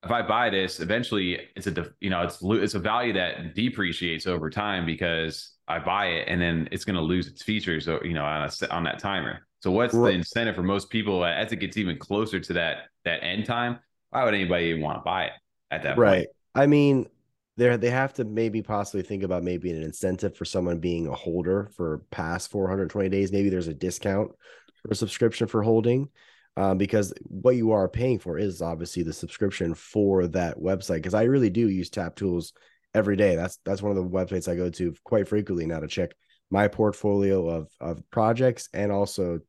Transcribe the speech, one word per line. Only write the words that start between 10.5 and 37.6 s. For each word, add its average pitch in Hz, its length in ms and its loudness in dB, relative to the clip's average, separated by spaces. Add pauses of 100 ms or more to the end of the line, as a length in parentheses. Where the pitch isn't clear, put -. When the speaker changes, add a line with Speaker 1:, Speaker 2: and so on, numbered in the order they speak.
Speaker 1:
for 90 80 -2
most 98 260 0
people, 101 320 0
uh, 87 80 2
as 98 220 -2
it 110 80 -4
gets 92 160 -6
even 87 220 -2
closer 101 420 -2
to - 140 -6
that, 82 340 -2 (160)
that 85 180 -2
end 98 240 -4
time? 120 320 -2 (320)
Why 127 140 0
would 107 100 4
anybody 87 320 2
even 82 160 0
wanna 76 220 -4
buy 87 220 -2
it - 60 -8 (380)
at 78 140 -6
that 69 100 0
point? 120 60 4
Speaker 2:
Right. 98 260 6 (260)
I 139 140 6
mean, 143 400 6 (500)
there, 120 200 6
they 117 140 2
have 131 240 0
to 127 100 -2
maybe 110 360 0
possibly 101 420 -2
think 98 200 -4
about 90 220 -2
maybe 90 260 -2
an 80 120 -6
incentive 90 540 -4
for - 80 -8
someone 87 360 -2
being 85 260 -2
a 67 80 -4
holder 90 600 -2
for 80 220 -4 (120)
past 85 400 -6
four 95 180 -2
hundred 95 220 -2
twenty 98 180 0
days. 98 220 0
Maybe 98 200 2
there's 90 180 -2
a 78 60 -6
discount 95 580 -2 (500)
for 110 80 -6
a 104 60 0
subscription 113 500 0
for 107 160 0
holding, 117 460 4 (480)
um, 95 220 2
because 101 340 2 (120)
what 123 320 4
you 110 160 4
are 95 160 4
paying 120 300 0
for 82 200 -6
is 90 240 -2
obviously 85 400 -4
the 80 100 -2
subscription 87 600 -2
for 98 540 2
that 85 300 -2
website. 85 440 -2
'Cause 92 120 -4
I 107 100 4
really 127 260 4
do 113 180 2
use 92 220 -2
Tap 85 260 -6
Tools 87 380 -2 (400)
every 101 220 2
day. 95 200 6
That's, 87 280 -4
that's 95 180 -2
one 101 140 0
of 92 60 0
the 90 80 -4
websites 92 400 -2
I 87 60 0
go 90 140 -2
to 85 240 -4 (100)
quite - 240 2
frequently 92 380 0
now 82 140 -4
to 78 60 -8
check 85 280 -4 (360)
my 101 180 4
portfolio 101 800 2
of, 80 220 -4 (100)